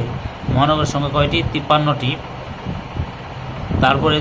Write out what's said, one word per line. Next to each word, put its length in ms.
মহানগরের 400
সংখ্যা 220
কয়টি? 240
তিপ্পান্নটি। 600
তারপরে 400